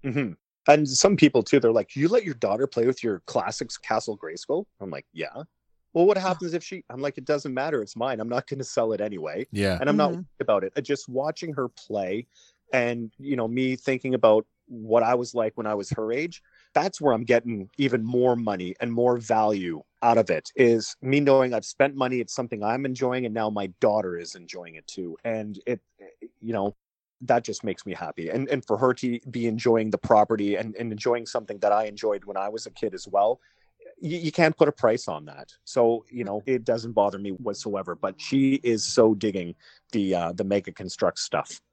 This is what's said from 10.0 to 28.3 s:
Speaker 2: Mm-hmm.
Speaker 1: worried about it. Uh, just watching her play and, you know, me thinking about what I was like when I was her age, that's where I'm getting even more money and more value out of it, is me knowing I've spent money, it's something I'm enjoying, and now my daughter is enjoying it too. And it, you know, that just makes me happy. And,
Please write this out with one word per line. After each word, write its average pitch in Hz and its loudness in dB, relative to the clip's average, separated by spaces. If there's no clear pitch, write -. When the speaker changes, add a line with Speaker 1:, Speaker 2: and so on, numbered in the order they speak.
Speaker 2:
Mm-hmm. - -4
Speaker 1:
worried 170 -12
about 104 2
it. 95 -6
Uh, 147 -4
just 139 -4
watching 151 -6
her 127 -4
play 104 -6
and, 120 0
you 139 -4
know, 113 -2
me 127 -2
thinking 131 -2
about 110 6
what 113 2
I 117 4
was 120 -2
like 110 -2
when 110 -6
I 107 0
was 101 -4
her 110 -4
age, 160 -6
that's 170 0
where 139 4
I'm 113 -2
getting 117 2
even 123 2
more 123 4
money 98 -4
and 120 -4
more 120 2
value 107 0
out 117 6
of 110 4
it, - -2
is 117 4
me 135 2
knowing 135 6
I've 107 -2
spent 139 0
money, 127 0
it's 110 -8
something 117 -6
I'm 120 -2
enjoying, 127 -2
and 110 -4
now 110 0
my 101 -4
daughter 104 2
is 85 -12
enjoying 87 -16
it 80 -20
too. 87 -10
And 107 -6
it, 120 -4
you 113 -6
know, 104 -2
that 117 2
just - -10
makes 95 -6
me 95 -8
happy. 82 -10
And, 123 -4